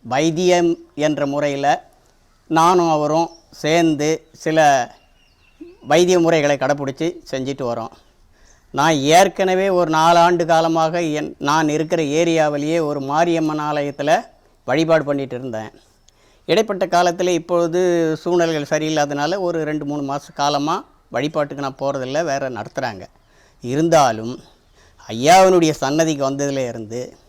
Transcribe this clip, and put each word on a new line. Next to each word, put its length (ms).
வைத்தியம் 760
என்ற 300
முறையில 580
நானும் 420
அவரும் 400
சேர்ந்து 800
சில 580
வைத்திய 380
முறைகளை 380
கடைப்பிடிச்சு 560
செஞ்சுட்டு 400
வரோம். 200
நான் 220
ஏற்கனவே 760
ஒரு 200
நாலு 300
ஆண்டு 260
காலமாக 560
என், 360
நான் 320
இருக்கிற 340
ஏரியாவிலேயே 840
ஒரு 140
மாரியம்மன் 600
ஆலயத்துல 680
வழிபாடு 380
பண்ணிட்டு 340
இருந்தேன். 340
இடைப்பட்ட 400
காலத்துல 420
இப்பொழுது 520
சூழ்நிலைகள் 600
சரியில்லாதனால 600
ஒரு 240
ரெண்டு 220
மூணு 280
மாச 60
காலமா 520
வழிபாட்டுக்கு 540
நான் 160
போறதில்ல, 440
வேற 260
நடத்துறாங்க. 540
இருந்தாலும் 800
ஐயாவினுடைய 640
சன்னதிக்கு 580
வந்ததுல 380
இருந்து 500